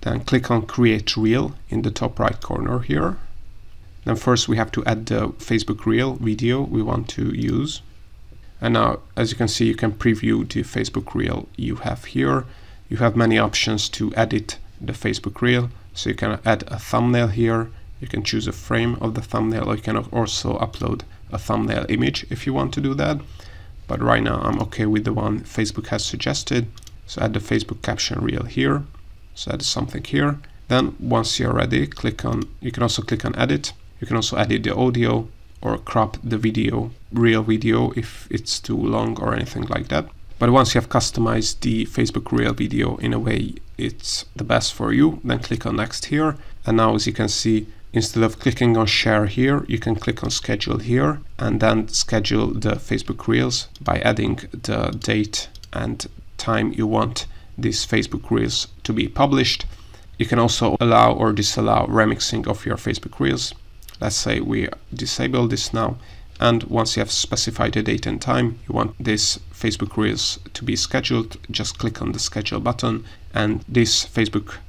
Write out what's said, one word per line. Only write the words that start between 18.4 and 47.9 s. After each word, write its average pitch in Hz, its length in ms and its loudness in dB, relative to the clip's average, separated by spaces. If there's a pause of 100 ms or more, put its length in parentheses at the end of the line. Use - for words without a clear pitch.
a 101 60 -4
frame 117 480 0
of 110 140 -2
the 113 60 -4
thumbnail, 110 480 0
or 110 60 0
you 113 60 -6
can 110 160 -2
also 113 640 -2
upload - 420 -4 (320)
a - 40 -4
thumbnail 110 500 0
image 131 420 0
if - 160 -6
you 135 80 -2
want 135 200 0
to 143 80 -2
do 139 140 0
that. 147 220 0 (680)
But 123 140 -2
right 117 220 4
now 117 180 0
I'm - 220 0
okay 110 220 -2
with 107 200 2
the 107 80 0
one 107 280 0
Facebook - 460 -4
has - 160 -2
suggested. 127 640 -2 (380)
So - 160 -6
add 107 120 0
the 104 60 0
Facebook 107 440 -2
caption - 360 -2
reel - 240 0
here. 139 400 0 (520)
So - 160 -8
add - 100 -4
something - 420 -2
here. 143 360 0 (280)
Then 131 320 2
once 117 400 0
you're 120 140 2
ready, 123 340 2
click - 380 -4
on, 117 240 -2 (100)
you 123 120 -6
can 120 120 0
also 117 180 0
click 107 220 -2
on 120 140 -2
edit. 143 340 0 (300)
You - 60 -8
can 117 100 0
also - 180 -2
edit 107 280 2
the - 120 0
audio 117 540 2 (320)
or 113 160 -2
crop 107 440 0
the 117 160 -2
video, 113 540 0 (220)
real 113 300 6
video 113 480 4
if - 380 -6
it's - 300 -4
too 113 160 -4
long 113 460 0
or 113 120 0
anything 113 340 -4
like - 200 -2
that. - 220 0 (280)
But 120 120 4
once 131 240 6
you 120 80 4
have - 80 -6
customized 117 720 2
the 110 240 0
Facebook - 460 -2
Reel 117 220 4
video 117 440 0
in 117 160 0
a 113 60 0
way 113 340 0 (240)
it's - 480 -4 (100)
the 120 80 -4
best 117 300 2
for 113 180 -2
you, 147 320 4
then 120 160 0
click 117 260 -4
on 110 120 0
next 104 280 -4
here. 147 300 0 (300)
And 113 120 4
now 110 180 6
as 104 120 0
you 110 60 -2
can 110 160 0
see, 110 380 2 (260)